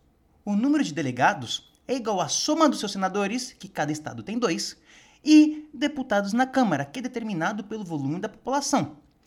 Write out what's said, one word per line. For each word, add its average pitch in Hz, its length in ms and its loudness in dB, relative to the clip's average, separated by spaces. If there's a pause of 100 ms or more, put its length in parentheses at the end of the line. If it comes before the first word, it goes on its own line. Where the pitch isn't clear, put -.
(440)
O 208 120 -2
número 277 280 2
de 165 100 -6
delegados 139 800 -2 (160)
é 247 80 -4
igual 214 240 -2
à 156 80 -2
soma 311 400 2
dos 214 120 -2
seus 208 120 -6
senadores, 196 640 -4
que - 140 -18
cada 151 240 -4
estado 117 320 -10
tem 226 160 -8
dois, 196 360 -2 (500)
e 302 480 8
deputados 254 580 -2
na 240 140 2
Câmara, 214 400 2
que - 140 -12
é - 20 -8
determinado 214 600 -4
pelo 214 200 -10
volume 156 360 -4
da 214 100 -6
população. 269 680 -2 (300)